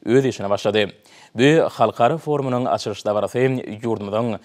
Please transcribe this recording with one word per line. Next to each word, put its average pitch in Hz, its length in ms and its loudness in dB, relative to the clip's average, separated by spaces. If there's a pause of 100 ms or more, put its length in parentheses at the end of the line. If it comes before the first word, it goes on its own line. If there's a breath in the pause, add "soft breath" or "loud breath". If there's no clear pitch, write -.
öz 131 200 4
işine 104 240 -4
başlady. 101 380 2 (480 loud breath)
Bu 143 340 4
halkara 120 480 0
forumynyň 135 520 -2
açylyş 107 360 -4
dabarasy 104 400 0 (300)
ýurdumyzyň 107 680 -4